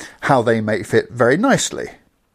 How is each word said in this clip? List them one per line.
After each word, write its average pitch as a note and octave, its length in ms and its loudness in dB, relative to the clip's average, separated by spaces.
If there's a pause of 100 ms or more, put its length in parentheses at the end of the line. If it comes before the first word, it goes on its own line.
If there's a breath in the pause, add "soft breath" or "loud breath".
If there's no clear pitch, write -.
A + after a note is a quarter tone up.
(220 loud breath)
how C3 200 2
they A2+ 180 2
may G#2+ 220 -4
fit - 280 0
very A#2+ 260 2
nicely F#3 540 -2 (440)